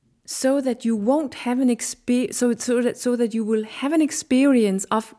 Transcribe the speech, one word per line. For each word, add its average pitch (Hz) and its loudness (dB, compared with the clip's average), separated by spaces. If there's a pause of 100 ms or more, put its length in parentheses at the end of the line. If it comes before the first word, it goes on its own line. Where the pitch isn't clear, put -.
(260)
so 269 0
that 247 -4
you 226 2
won't 254 0
have 247 -4
an 269 2
expe-, - -2
so, 240 0
so 247 -2
that, 240 -2
so 247 -2
that 233 -2
you 226 -2
will 214 0
have 269 -6
an 320 2
experience 254 2
of - -4